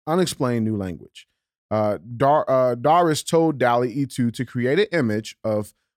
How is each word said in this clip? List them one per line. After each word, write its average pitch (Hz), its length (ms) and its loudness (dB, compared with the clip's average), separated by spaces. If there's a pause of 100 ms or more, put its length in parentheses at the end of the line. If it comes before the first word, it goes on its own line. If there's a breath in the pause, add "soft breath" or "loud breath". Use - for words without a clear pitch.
unexplained 143 600 0
new 110 100 -2
language. 92 500 -10 (440)
Uh, 107 260 0 (200)
Dar-, 139 320 2
uh, 127 260 2
Doris 151 480 2
told 160 360 0
dali 123 300 2
E 131 160 -4
two 123 260 -2
to 123 140 -6
create 127 340 -2
an 208 140 2
image 113 500 -2
of, 107 300 -4 (240)